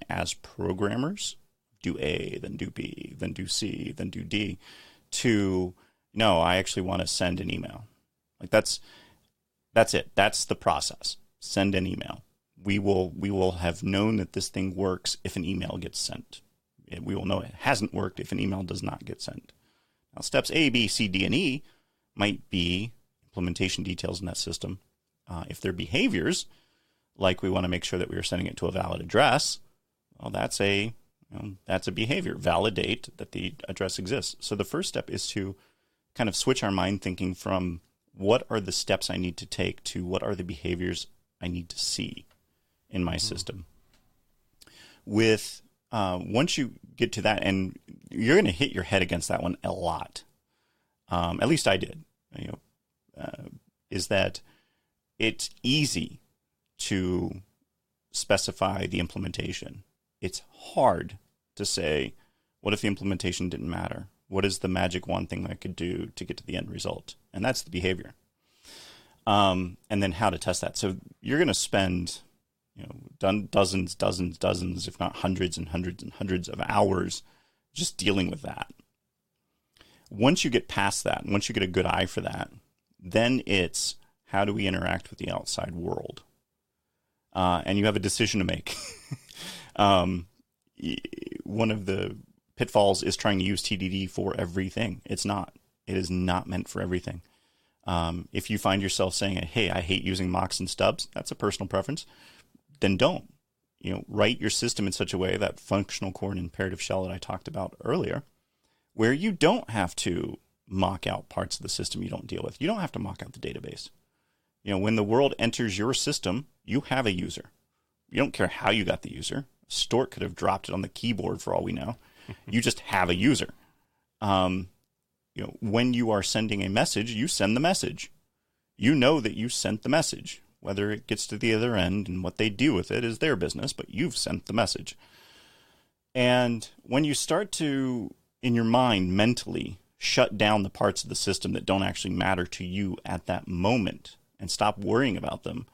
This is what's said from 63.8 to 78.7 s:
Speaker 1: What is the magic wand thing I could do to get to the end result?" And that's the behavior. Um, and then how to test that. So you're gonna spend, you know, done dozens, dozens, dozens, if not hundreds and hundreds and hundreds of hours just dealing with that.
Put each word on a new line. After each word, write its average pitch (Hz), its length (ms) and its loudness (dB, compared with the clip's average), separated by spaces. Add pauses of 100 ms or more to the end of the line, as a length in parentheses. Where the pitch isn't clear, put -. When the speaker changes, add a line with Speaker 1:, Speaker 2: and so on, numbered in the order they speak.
Speaker 1:
What 95 180 0
is 95 140 0
the - 80 -2
magic 92 400 0
wand 92 220 -2
thing 92 180 -6
I - 80 -8
could - 200 -10
do 85 400 -4
to - 80 -10
get - 140 -8
to - 80 -16
the - 100 -6
end 92 140 -4
result?" - 460 -8 (180)
And 95 100 -6
that's 127 200 0
the - 80 -20
behavior. 90 420 -2 (1120)
Um, 92 520 4 (120)
and 101 120 2
then 92 120 2
how 104 160 2
to 85 80 0
test - 240 -2
that. - 160 -4
So 95 200 0 (220)
you're 139 200 0
gonna 139 160 4
spend, 90 640 0 (560)
you - 80 -14
know, - 120 -14 (220)
done 98 320 2
dozens, 92 460 2
dozens, 90 420 0
dozens, 90 500 -2
if - 120 -10
not 87 180 -4
hundreds 92 400 -2
and 82 120 -8
hundreds 90 340 -4
and - 100 -12
hundreds 92 340 -2
of - 200 -6
hours 95 560 2 (500)
just - 240 -6
dealing 98 320 2
with - 140 -8
that. - 280 -8 (1400)